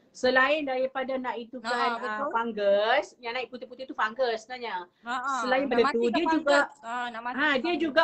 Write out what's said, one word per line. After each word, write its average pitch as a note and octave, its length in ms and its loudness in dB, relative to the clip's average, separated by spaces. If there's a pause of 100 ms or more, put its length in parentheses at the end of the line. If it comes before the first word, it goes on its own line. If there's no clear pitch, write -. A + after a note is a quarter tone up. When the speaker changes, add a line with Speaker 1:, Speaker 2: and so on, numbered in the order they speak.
(100)
Speaker 1:
Selain C4 520 2
daripada C4 540 -4
nak B3 200 -4
itukan, A#3 340 -10
Speaker 2:
Ha, A#3+ 180 0
Speaker 1:
ah, A#3 100 -2
Speaker 2:
betul. G#3+ 320 -4
Speaker 1:
fungus, A3 760 2 (120)
yang A#3 140 -8
naik B3 140 -6
putih-putih B3+ 400 -14
tu D4+ 80 -14
fungus A3+ 480 0
sebenarnya. A3 440 -8 (160)
Speaker 2:
Ha, A#3 100 -10
ha. B3+ 260 -4
Speaker 1:
Selain B3+ 240 2
Speaker 2:
Nak C#4 80 -2
Speaker 1:
daripada A#3+ 220 4
tu, A#4 80 0
Speaker 2:
matikan A#3 160 2
Speaker 1:
dia E4 120 2
juga, D4 320 4
Speaker 2:
fungus. - 220 -4
Ha, A3+ 80 -12 (180)
nak A3+ 120 -10
Speaker 1:
ha, A#3 40 -16
Speaker 2:
matikan B3 240 -2
Speaker 1:
dia C4 160 2
Speaker 2:
fungus. E4+ 160 0
Speaker 1:
juga D#4+ 240 4